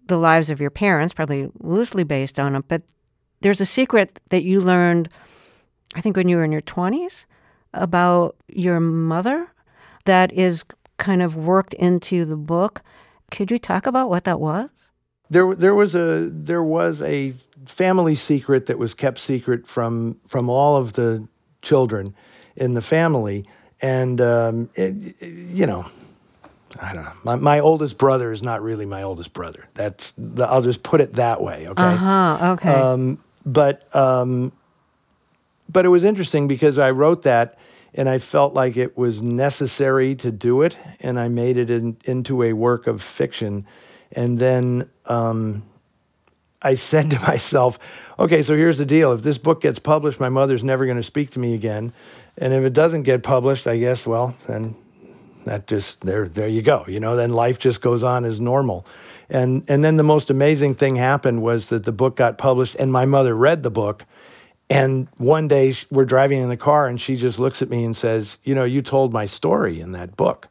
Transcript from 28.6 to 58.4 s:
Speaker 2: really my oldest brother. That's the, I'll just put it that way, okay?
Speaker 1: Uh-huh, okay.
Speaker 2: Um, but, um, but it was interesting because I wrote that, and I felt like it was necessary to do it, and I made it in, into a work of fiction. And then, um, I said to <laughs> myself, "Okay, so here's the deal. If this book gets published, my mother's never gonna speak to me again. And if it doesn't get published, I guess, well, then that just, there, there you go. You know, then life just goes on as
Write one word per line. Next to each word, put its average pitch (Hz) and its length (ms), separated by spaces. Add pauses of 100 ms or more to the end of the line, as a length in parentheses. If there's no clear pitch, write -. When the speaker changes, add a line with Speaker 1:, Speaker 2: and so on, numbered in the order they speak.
Speaker 2:
really 107 220
my 98 200
oldest 87 280
brother. 82 420
That's - 440
the, 117 280
I'll 127 160
just 120 200
put 160 180
it 127 140
that 117 260
way, - 280
okay? 180 140
Speaker 1:
Uh-huh, 180 680
okay. 175 220
Speaker 2:
Um, 131 440 (280)
but, 143 500
um, 127 560 (1160)
but 180 180
it - 20
was 180 160
interesting 185 420
because 139 320
I 135 120
wrote 151 320
that, 120 360 (360)
and 135 140
I 131 100
felt 143 360
like 127 220
it 123 200
was 117 260
necessary 131 920
to 123 140
do 120 320
it, 165 140 (240)
and 127 180
I 120 100
made 120 280
it 120 140
in, 117 340
into 127 380
a 117 100
work 117 340
of 104 160
fiction. 104 640 (460)
And 120 260
then, 123 500 (180)
um, 113 580 (960)
I 135 120
said 151 360
to 131 100
<laughs> - 60
myself, 127 520 (400)
"Okay, 156 240
so 151 140
here's 156 220
the 143 80
deal. 147 260
If 110 100
this 139 160
book 160 240
gets 135 180
published, 151 400
my 131 80
mother's 131 340
never 131 240
gonna 123 160
speak 147 280
to 127 100
me 120 140
again. 110 380 (460)
And 131 160
if 135 100
it 131 80
doesn't 156 300
get 127 200
published, 131 440
I 117 120
guess, 123 280
well, 123 300 (100)
then 113 300 (680)
that 104 220
just, - 360
there, 95 260
there 107 200
you 110 140
go. 143 240
You 104 140
know, 113 160
then 120 160
life 120 260
just 123 220
goes 120 240
on 123 200
as 113 160